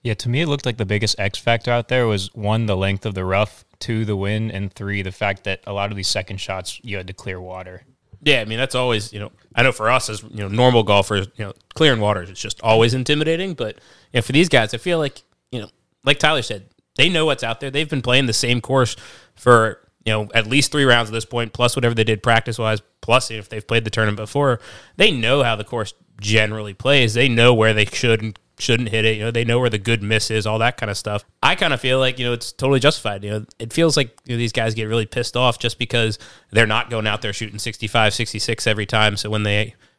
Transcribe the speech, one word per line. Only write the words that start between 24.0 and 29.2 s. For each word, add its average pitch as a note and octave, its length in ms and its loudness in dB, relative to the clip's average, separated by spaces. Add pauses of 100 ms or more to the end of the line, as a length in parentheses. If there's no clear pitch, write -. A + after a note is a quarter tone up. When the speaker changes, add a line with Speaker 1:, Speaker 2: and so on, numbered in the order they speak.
Speaker 2:
before. B2 420 0 (380)
They G#3 140 2
know C3 320 0
how A#2 120 -2
the G#2 80 -8
course A2 300 -8 (280)
generally G#2+ 520 0
plays. B2+ 400 2
They B2+ 160 2
know A#2+ 240 6
where A2 200 4
they G#2+ 120 4
should A2+ 360 0
and A2 180 -8 (200)
shouldn't A#2 300 0
hit A2 140 0
it. A2 140 2
You G#2 60 -6